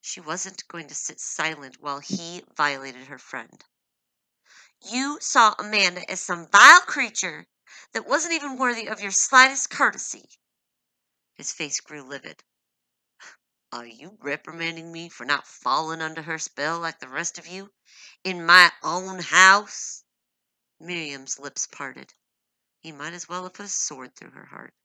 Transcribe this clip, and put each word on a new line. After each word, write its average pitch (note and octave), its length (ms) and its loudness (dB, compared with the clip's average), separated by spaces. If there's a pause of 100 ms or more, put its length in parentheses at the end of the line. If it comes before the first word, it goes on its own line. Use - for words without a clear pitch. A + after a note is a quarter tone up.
She - 200 -14
wasn't F#3 480 -10
going E3 200 -14
to D3+ 60 -18
sit - 260 -12
silent D3+ 600 -8
while C#3+ 200 -8
he E3+ 440 -10 (120)
violated C3+ 500 -4
her C3+ 120 -16
friend. - 460 -16 (1160)
You C#4 400 -6
saw A3+ 380 4
Amanda F#3+ 520 -2
as F#3 100 -6
some E3+ 280 -8
vile C#4 340 12
creature F#3+ 640 -6 (460)
that A3 140 -8
wasn't D#4 280 0
even C#4+ 220 -6
worthy A#3+ 300 -2
of G#3 140 -10
your G3 120 -8
slightest C4+ 580 4
courtesy. - 580 -2 (1040)
His - 180 -12
face D3 280 -8
grew D3+ 220 -18
livid. C3 420 -16 (1300)
Are A#2+ 140 -12
you C3 340 -20
reprimanding E3 720 -10
me E3 160 -14
for - 160 -16
not C#3+ 240 -4
falling D#3 540 -4
under D#3+ 200 -8
her D#3+ 160 -8
spell D#3 400 -6
like E3 220 -10
the C3+ 80 -16
rest D3 300 -10
of - 80 -20
you? G3 260 -16 (500)
In F3+ 220 -6
my E3+ 280 8 (100)
own F#3 380 -6
house? F#3+ 840 4 (760)
Miriam's D#3 600 -8
lips C3+ 280 -8
parted. C3+ 480 -14 (640)
He D#3+ 140 -16
might D3 220 -12
as F3 140 -14
well F3+ 160 -10
have F#3 100 -14
put G#3 120 -16
a - 20 -16
sword C3 460 -10
through - 180 -20
her - 140 -20
heart. - 280 -20 (100)